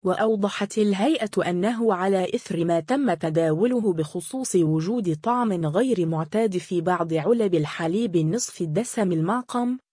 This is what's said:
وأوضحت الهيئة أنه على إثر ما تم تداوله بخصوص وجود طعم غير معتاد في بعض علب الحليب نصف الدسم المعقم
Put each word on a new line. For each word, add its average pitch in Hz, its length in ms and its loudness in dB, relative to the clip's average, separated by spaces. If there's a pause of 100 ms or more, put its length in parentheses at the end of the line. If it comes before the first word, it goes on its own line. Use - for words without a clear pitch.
وأوضحت 202 720 0
الهيئة 208 720 0
أنه 220 440 0
على 185 420 0
إثر 170 300 -2
ما 170 140 2
تم 247 340 0
تداوله 165 800 2
بخصوص 175 640 -4
وجود 165 680 2
طعم 220 420 0
غير 190 400 2
معتاد 180 520 0
في 175 240 -2
بعض 170 320 0
علب 190 420 2
الحليب 170 600 0
نصف 165 440 -2
الدسم 180 500 -2
المعقم 240 640 -2 (160)